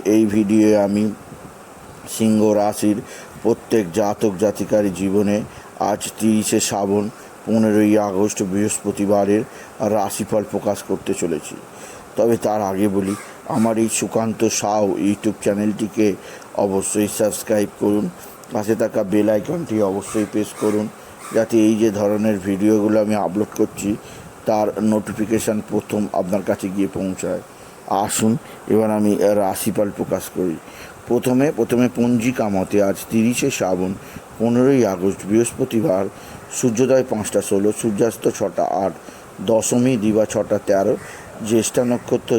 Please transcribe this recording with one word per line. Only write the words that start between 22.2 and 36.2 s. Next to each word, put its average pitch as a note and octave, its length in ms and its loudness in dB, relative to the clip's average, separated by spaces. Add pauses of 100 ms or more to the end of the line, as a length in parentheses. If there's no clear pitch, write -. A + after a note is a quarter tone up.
ভিডিওগুলো G#2 600 2
আমি G#2+ 140 2
আপলোড G2+ 420 -2
করছি, G#2+ 400 0 (500)
তার G#2+ 200 2 (160)
নোটিফিকেশন G#2+ 800 0 (100)
প্রথম G#2 420 -2
আপনার F#2+ 300 -2
কাছে G2+ 260 -2
গিয়ে G2 260 -2
পৌঁছায়। F2+ 480 -4 (440)
আসুন A2 500 0 (320)
এবার A2 220 4
আমি G#2 300 2
রাশিফল G2+ 720 0
প্রকাশ F#2 340 -4 (120)
করি। F2+ 200 -2 (540)
প্রথমে, B2+ 360 2 (120)
প্রথমে A#2+ 280 2 (120)
পঞ্জিকা A#2+ 500 0
মতে G2 300 0 (100)
আজ F#2+ 80 0 (140)
তিরিশে A#2 400 2
শ্রাবণ, F#2 420 -2 (460)
পনেরোই B2 440 4 (120)
আগস্ট, F#2 340 -2
বৃহস্পতিবার, A2 760 0 (540)